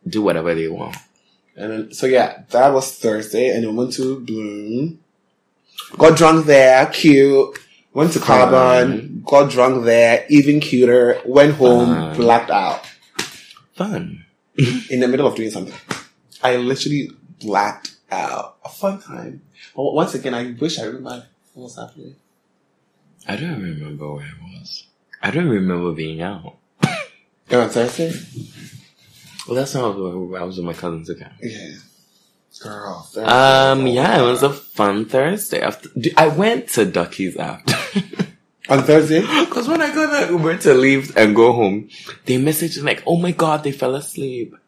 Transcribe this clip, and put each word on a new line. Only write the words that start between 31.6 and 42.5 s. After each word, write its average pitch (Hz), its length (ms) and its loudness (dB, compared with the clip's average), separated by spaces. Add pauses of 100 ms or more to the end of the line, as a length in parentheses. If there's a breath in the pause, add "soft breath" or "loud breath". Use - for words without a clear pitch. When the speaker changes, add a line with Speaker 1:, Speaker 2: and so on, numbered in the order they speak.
Speaker 2:
Girl, 104 400 -14 (100)
Thursday 110 180 -10
Speaker 1:
Um, 135 560 4
Speaker 2:
was 123 80 0
Speaker 1:
yeah, 160 280 2
it - 20 4
was 123 200 2
a 139 80 4
Speaker 2:
fun. 107 540 -4
Speaker 1:
fun - 0 -
Thursday. 151 560 -4
After, - 280 -6 (100)
d-, 151 160 -4
I 160 120 6
went 196 420 -2
to 107 160 0
Ducky's 92 520 -6
after. - 380 -6 (240)
<laughs> - 680 -12
Speaker 2:
On 139 140 4
Thursday? 156 380 4
Speaker 1:
<gasps> 294 260 0
'Cause 240 200 -6
when 320 140 0
I 294 120 -4
got 302 180 -2
that 269 180 -2
Uber 165 300 -2
to 147 140 4
leave 135 440 2
and 104 180 4
go 117 180 6
home, 104 360 -2 (360 loud breath)
they 127 120 0
messaged 156 400 -2